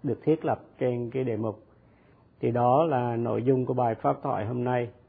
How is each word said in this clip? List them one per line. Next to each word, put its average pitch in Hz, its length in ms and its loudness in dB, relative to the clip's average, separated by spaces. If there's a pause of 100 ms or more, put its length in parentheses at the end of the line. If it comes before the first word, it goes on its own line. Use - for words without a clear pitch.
được 120 200 -4
thiết 156 220 2
lập 117 160 0 (180)
trên 120 320 -2
cái 131 140 -4
đề 113 120 -2
mục. 107 260 -4 (760)
Thì 123 100 2
đó 123 340 4
là 123 320 0
nội 113 260 0
dung 127 240 2
của 131 80 -2
bài 120 200 0
pháp 139 280 -2
thoại 104 240 -4
hôm 123 180 -4
nay. 123 240 -2 (200)